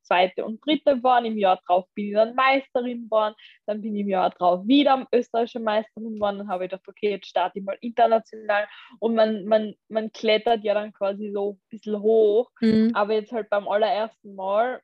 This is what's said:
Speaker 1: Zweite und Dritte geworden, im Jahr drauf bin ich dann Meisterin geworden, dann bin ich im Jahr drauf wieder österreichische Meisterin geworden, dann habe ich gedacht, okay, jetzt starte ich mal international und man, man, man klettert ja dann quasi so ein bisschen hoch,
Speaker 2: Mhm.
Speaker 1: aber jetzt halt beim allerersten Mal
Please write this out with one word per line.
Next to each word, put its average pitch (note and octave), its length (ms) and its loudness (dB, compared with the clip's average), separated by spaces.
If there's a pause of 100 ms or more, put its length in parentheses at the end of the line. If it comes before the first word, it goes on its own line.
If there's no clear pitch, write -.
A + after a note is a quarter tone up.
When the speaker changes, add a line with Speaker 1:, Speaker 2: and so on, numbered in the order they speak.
Speaker 1:
Zweite F3+ 420 0
und A3 220 -10
Dritte C#4+ 320 2
geworden, A#3+ 260 2
im A3 140 -4
Jahr F#3 280 2
drauf F3+ 200 0 (100)
bin G#3 120 -6
ich G3+ 60 -6
dann A3+ 220 2
Meisterin C4 680 0
geworden, G#3+ 280 0 (320)
dann G#3+ 140 -6
bin G#3+ 160 -6
ich G3+ 60 -2
im G3+ 80 -4
Jahr F#3 200 2
drauf F3+ 380 0
wieder C4+ 460 4
österreichische A#3 480 -2
Meisterin A3 540 -6
geworden, G3+ 240 -2
dann G#3 100 -10
habe F#3 160 -4
ich F3+ 40 -8
gedacht, F#3 160 -12
okay, G#3 260 -4
jetzt G3 160 -8
starte F#3 320 -2
ich G3 60 -10
mal G3 140 -6
international A3 880 0 (320)
und A3+ 160 -2
man, A3 300 2
man, G#3+ 280 0 (140)
man A3 240 -6
klettert G#3+ 540 0
ja G#3 80 0
dann G#3 180 -4
quasi G3+ 400 -6
so G3+ 220 -4
ein G3 160 -20
bisschen G#3 320 -8
hoch, A3 580 4
Speaker 2:
Mhm. A3 340 4
Speaker 1:
aber G#3 200 0
jetzt G#3+ 180 -4
halt G#3+ 180 -6
beim G3+ 200 -2
allerersten G#3 640 -2
Mal G#3 480 -2